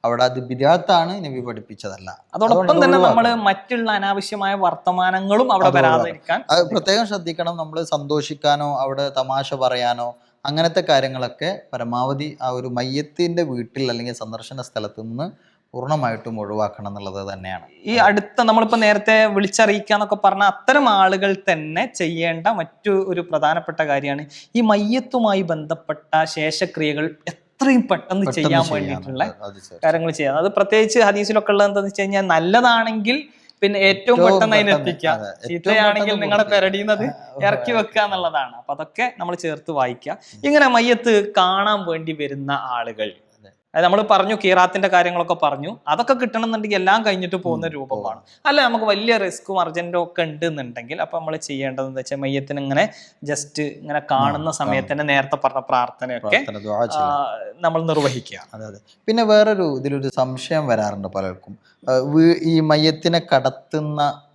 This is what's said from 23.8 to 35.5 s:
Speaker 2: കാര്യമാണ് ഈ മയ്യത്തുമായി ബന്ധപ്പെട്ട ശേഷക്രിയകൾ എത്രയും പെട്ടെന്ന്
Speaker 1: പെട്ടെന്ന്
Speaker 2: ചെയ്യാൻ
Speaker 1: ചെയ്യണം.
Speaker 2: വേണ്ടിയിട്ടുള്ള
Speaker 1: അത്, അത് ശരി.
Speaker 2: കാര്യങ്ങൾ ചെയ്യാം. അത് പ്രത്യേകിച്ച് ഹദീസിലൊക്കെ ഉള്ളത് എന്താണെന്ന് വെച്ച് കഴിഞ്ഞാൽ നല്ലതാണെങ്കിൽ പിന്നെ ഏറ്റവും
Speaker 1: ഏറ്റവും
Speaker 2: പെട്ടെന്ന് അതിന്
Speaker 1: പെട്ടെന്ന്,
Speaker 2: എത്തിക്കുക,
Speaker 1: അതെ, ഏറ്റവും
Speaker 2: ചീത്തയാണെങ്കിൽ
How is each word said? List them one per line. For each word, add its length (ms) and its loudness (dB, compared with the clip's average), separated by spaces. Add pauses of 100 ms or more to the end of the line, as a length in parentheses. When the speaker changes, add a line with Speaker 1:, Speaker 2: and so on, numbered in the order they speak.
Speaker 2:
കാര്യമാണ് 440 -2 (300)
ഈ 60 2
മയ്യത്തുമായി 800 0
ബന്ധപ്പെട്ട 840 -4
ശേഷക്രിയകൾ 840 -2
എത്രയും 760 0
പെട്ടെന്ന് 280 -2
Speaker 1:
പെട്ടെന്ന് 220 -2
Speaker 2:
ചെയ്യാൻ 320 2
Speaker 1:
ചെയ്യണം. 100 -2
Speaker 2:
വേണ്ടിയിട്ടുള്ള 500 -4
Speaker 1:
അത്, 180 -6
അത് 120 -12 (160)
ശരി. 140 -20
Speaker 2:
കാര്യങ്ങൾ 280 0
ചെയ്യാം. 260 -2
അത് 100 0
പ്രത്യേകിച്ച് 520 2
ഹദീസിലൊക്കെ 520 2
ഉള്ളത് 160 4
എന്താണെന്ന് 220 -2
വെച്ച് 120 -6
കഴിഞ്ഞാൽ 200 0
നല്ലതാണെങ്കിൽ 1000 2 (380)
പിന്നെ 180 2
ഏറ്റവും 380 4
Speaker 1:
ഏറ്റവും 160 6
Speaker 2:
പെട്ടെന്ന് 220 4
അതിന് 120 4
Speaker 1:
പെട്ടെന്ന്, 220 2
Speaker 2:
എത്തിക്കുക, 200 -2
Speaker 1:
അതെ, 180 -2
ഏറ്റവും 200 -14
Speaker 2:
ചീത്തയാണെങ്കിൽ 520 2